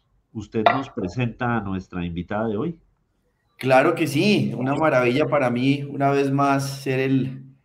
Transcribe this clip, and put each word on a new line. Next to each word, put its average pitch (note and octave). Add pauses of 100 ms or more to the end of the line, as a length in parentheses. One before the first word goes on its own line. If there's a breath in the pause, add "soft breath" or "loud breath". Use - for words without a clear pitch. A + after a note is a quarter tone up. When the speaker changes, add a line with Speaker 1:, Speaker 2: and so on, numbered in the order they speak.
(320)
Speaker 1:
¿usted A2
nos C3
presenta A#2
a A2
nuestra F#2
invitada F2
de G#2+
hoy? E3 (840)
Speaker 2:
Claro C3+
que E3
sí. D3
Una C3
maravilla C#3
para C3+
mí, C3+
una C#3
vez C#3
más, C#3
ser C3
el, C3 (220)